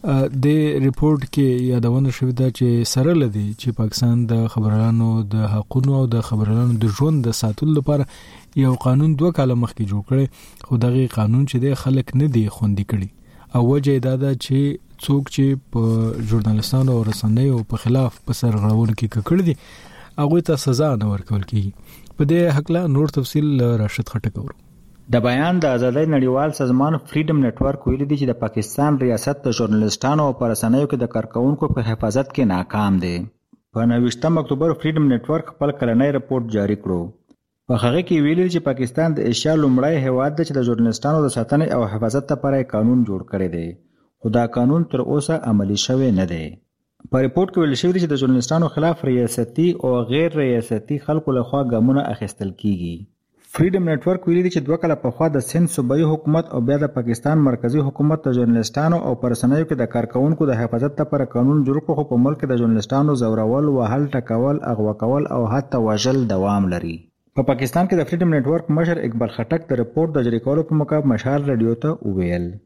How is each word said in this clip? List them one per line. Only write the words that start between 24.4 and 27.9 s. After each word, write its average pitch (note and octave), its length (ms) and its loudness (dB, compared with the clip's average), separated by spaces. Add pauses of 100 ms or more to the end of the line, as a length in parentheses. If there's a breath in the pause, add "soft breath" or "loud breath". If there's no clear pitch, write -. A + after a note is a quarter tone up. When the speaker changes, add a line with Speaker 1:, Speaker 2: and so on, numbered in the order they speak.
Speaker 1:
اورو. - 120 -12 (580)
Speaker 2:
د A#2 120 4
بیان D3+ 380 2
د C3+ 140 2
ازادۍ B2+ 360 2
نړیوال C3+ 460 0
سازمان C3+ 340 2 (160)
فریډم D#3 360 0
نیټورک C3+ 420 -2
ویلي C#3 240 0